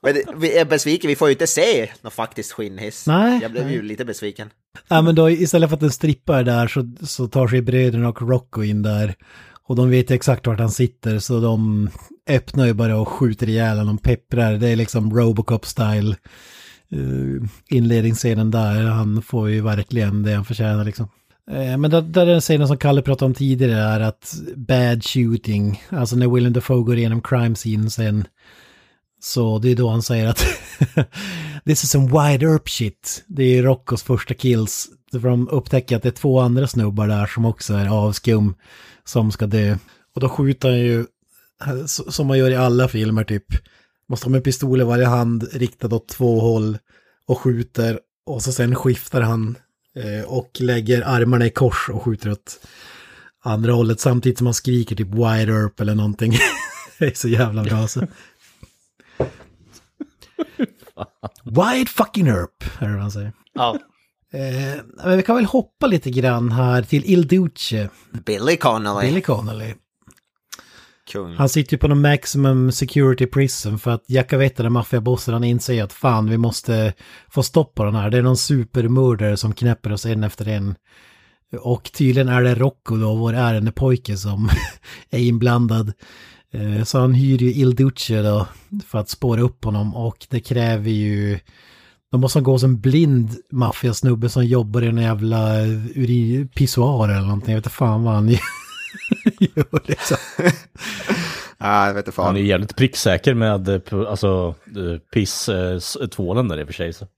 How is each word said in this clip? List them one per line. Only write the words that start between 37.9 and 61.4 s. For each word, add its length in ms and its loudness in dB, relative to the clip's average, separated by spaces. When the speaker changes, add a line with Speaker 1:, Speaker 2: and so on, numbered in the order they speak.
Speaker 2:
som 280 0
ska 140 -4
dö. 300 2
Och 60 -6
då 80 0
skjuter 400 0
han 100 2
ju, 280 0
så-, 260 -8
som 140 -2
man 120 2
gör 120 4
i 60 2
alla 320 4
filmer, 360 0
typ. 200 -6
Måste 180 -6
ha 40 0
med 140 2
pistol 360 0
i 40 4
varje 220 2
hand, 460 0
riktad 420 -4
åt 140 -4
två 320 2
håll, 380 0
och 100 0
skjuter. 600 -2
Och 160 -8
så 100 -4
sen 220 0
skiftar 460 -2
han, 380 -2
eh, 320 -8
och 220 -6
lägger 420 0
armarna 440 2
i 40 2
kors 420 0
och 100 -6
skjuter 280 -4
åt 300 -10
andra 280 0
hållet, 280 2
samtidigt 380 2
som 80 0
han 80 0
skriker 420 -2
typ 180 -4
"Wide 380 2
Earp" 280 0
eller 140 -2
någonting. 380 0
<laughs> 320 -20
Det 80 0
är 80 -2
så 140 -4
jävla 360 0
bra, 120 0
alltså. 300 -2